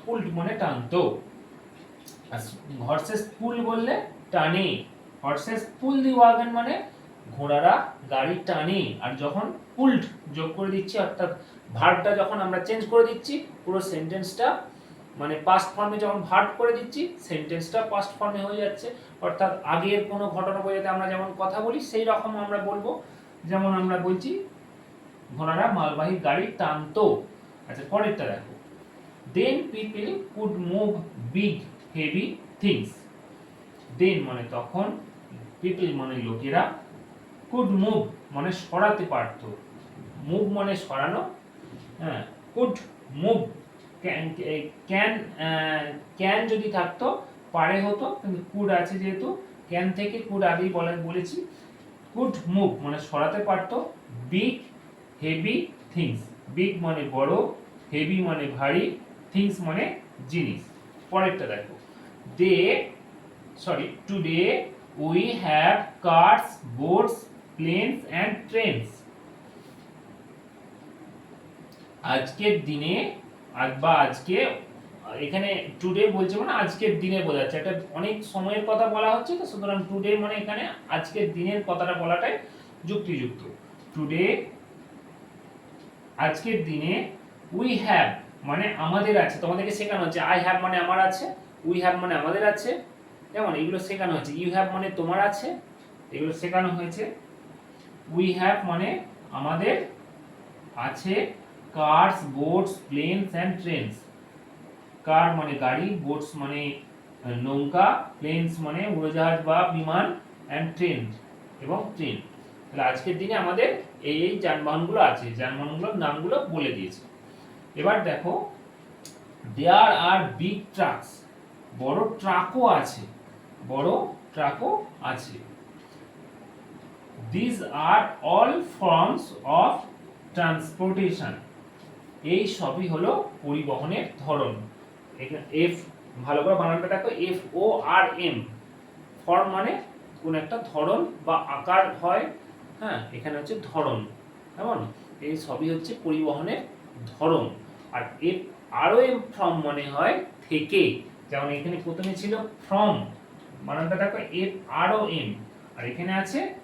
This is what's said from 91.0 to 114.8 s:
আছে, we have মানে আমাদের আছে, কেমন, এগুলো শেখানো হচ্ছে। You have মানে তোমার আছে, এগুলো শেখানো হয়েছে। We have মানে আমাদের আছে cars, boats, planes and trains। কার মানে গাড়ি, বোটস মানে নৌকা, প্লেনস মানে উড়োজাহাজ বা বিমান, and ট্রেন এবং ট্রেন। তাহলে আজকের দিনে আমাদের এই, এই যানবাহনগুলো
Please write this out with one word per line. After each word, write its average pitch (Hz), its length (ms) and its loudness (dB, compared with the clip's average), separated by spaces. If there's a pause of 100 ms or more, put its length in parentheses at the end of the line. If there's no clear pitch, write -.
আছে, - 160 -2 (440)
we 180 160 2
have 175 180 4
মানে 175 200 0
আমাদের 185 300 0
আছে, 165 180 -2 (640)
কেমন, 208 280 -2
এগুলো 180 180 0 (100)
শেখানো 190 280 -2
হচ্ছে। 139 240 -6
You 175 160 0
have 190 200 4
মানে 190 120 -2 (100)
তোমার 175 300 0
আছে, 208 200 -4 (640)
এগুলো 156 260 -2
শেখানো 180 360 2
হয়েছে। 170 260 -6 (1120)
We 185 100 4 (140)
have 190 180 4 (120)
মানে 175 180 0 (500)
আমাদের 160 380 0 (1080)
আছে 185 280 -4 (640)
cars, 160 400 6 (180)
boats, 165 380 2 (140)
planes 175 420 -2 (100)
and 185 120 0 (100)
trains। 131 340 -4 (1080)
কার 160 220 6 (100)
মানে 151 140 -2 (120)
গাড়ি, 156 240 2 (160)
বোটস 147 240 -4 (140)
মানে 143 180 -6 (840)
নৌকা, 143 400 4 (320)
প্লেনস 165 340 0 (140)
মানে 156 140 -4 (140)
উড়োজাহাজ 160 440 2 (100)
বা 160 100 6 (160)
বিমান, 160 320 2 (480)
and 165 220 -2
ট্রেন 165 240 0 (640)
এবং 165 140 -2 (180)
ট্রেন। 151 200 -4 (500)
তাহলে 139 240 -6
আজকের 170 300 -4
দিনে 196 140 -2 (100)
আমাদের 185 240 4 (420)
এই, 156 160 0
এই 208 80 0 (100)
যানবাহনগুলো 160 560 0 (100)